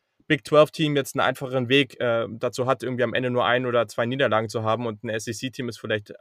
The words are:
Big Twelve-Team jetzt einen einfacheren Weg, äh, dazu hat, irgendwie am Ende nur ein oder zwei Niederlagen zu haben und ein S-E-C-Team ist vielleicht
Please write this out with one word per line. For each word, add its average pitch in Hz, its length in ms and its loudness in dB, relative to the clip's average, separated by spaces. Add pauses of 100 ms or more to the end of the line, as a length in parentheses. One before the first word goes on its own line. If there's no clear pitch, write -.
(280)
Big 151 160 0
Twelve-Team 151 500 4
jetzt 139 220 -2
einen 104 100 2
einfacheren 127 420 -2
Weg, 139 320 2
äh, 117 300 0
dazu 120 360 -4
hat, 127 180 -2
irgendwie 123 180 -2
am 117 100 0
Ende 127 160 0
nur 120 160 2
ein 123 220 2
oder 117 220 2
zwei 120 180 -2
Niederlagen 113 420 0
zu 113 140 -4
haben 113 240 0
und 107 160 -8
ein 120 60 -8
S-E-C-Team 117 600 -6
ist 110 100 -10
vielleicht 107 420 -4